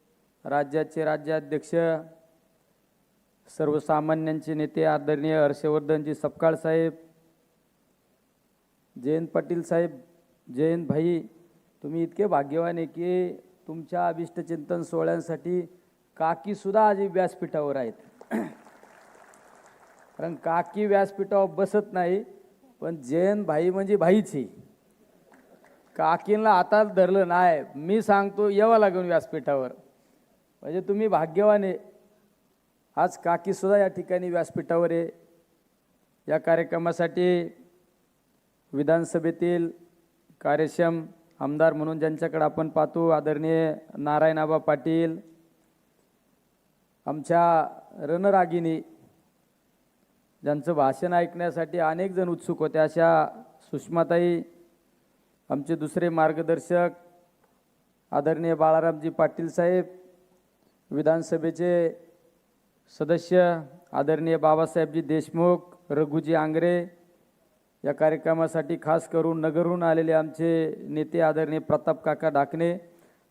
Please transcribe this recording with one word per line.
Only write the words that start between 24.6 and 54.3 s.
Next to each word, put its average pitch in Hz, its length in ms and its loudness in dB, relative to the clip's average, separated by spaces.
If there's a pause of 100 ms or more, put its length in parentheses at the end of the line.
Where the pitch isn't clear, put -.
काकींना 202 580 2
हातात 208 320 4
धरलं 190 420 4
नाही, 175 360 4 (120)
मी 180 260 -2
सांगतो, 202 480 2
यावं 214 280 6
लागेल 185 280 2
व्यासपीठावर. 143 640 -2 (920)
म्हणजे, 170 200 -6
तुम्ही 208 260 0
भाग्यवान 196 560 2
आहे. 185 140 -4 (1160)
आज 165 220 0
काकीसुद्धा 185 600 0
या 196 100 4
ठिकाणी 180 420 -4
व्यासपीठावर 170 600 -2
आहे. 165 180 -2 (1200)
या 151 100 2
कार्यक्रमासाठी 170 1120 0 (1200)
विधानसभेतील 165 1000 0 (680)
कार्यक्षम 156 640 0 (340)
आमदार 151 340 2
म्हणून 156 260 -4
ज्यांच्याकडे 160 440 -2
आपण 156 260 -2
पाहतो, 165 400 0
आदरणीय 156 640 0 (240)
नारायण 151 400 2
आबा 156 200 0
पाटील, 160 600 0 (1900)
आमच्या 160 640 2 (320)
रणरागिणी, 170 800 2 (1600)
ज्यांचं 147 300 -2
भाषण 147 400 0
ऐकण्यासाठी 170 640 -2
अनेक 170 320 -2
जण 180 180 -2
उत्सुक 165 300 -4
होते, 156 200 0
अशा 156 480 4 (340)
सुषमाताई, 170 800 0 (1080)